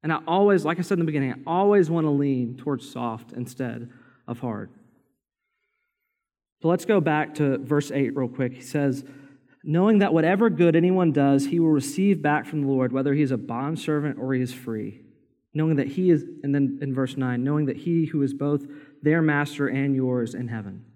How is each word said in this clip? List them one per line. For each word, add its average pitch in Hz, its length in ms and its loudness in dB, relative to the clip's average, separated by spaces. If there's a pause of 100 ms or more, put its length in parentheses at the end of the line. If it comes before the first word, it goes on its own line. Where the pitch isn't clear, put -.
And 156 80 -2
I 151 160 0
always, 185 380 4
like 165 140 0
I - 20 -4
said 175 160 -2
in 170 80 0
the 156 60 -2
beginning, 135 220 -2
I - 160 -12
always 190 400 4
want 165 160 0
to 151 60 2
lean 131 460 0
towards 139 320 -6
soft 117 420 -8
instead 120 580 -10 (380)
of - 120 -10
hard. 107 320 -8 (1900)
So 160 60 0
let's 175 160 0
go 208 160 2
back 151 360 0
to 139 240 0
verse 143 320 -2
eight 139 260 -2
real 131 100 -2
quick. 123 260 -4
He - 80 -18
says, 143 440 -2 (580)
"Knowing 190 360 4
that 190 140 4
whatever 185 360 4
good 165 260 4
anyone 175 380 4
does, 139 320 4
he 170 140 -2
will 165 100 4
receive 160 520 2
back 147 240 0
from 151 180 -4
the 135 40 -2
Lord, 131 240 0
whether 135 220 0
he 151 80 2
is 131 100 2
a 127 60 -2
bondservant 143 840 -4
or 131 140 -4
he 127 80 0
is 123 100 -4
free." 107 500 -10 (520)
Knowing 156 240 0
that 139 100 0
he 185 220 0
is, 147 160 4 (180)
and 139 100 -2
then 139 280 0
in 139 120 -4
verse 131 220 -2
nine, 127 300 -2
"Knowing 147 220 0
that 131 100 -4
he 165 300 0
who 151 160 -2
is 139 100 -2
both 143 320 -2 (360)
their 160 200 4
master 147 480 0
and 139 260 0
yours 123 400 -2
in 120 140 -8
heaven." 107 340 -10 (120)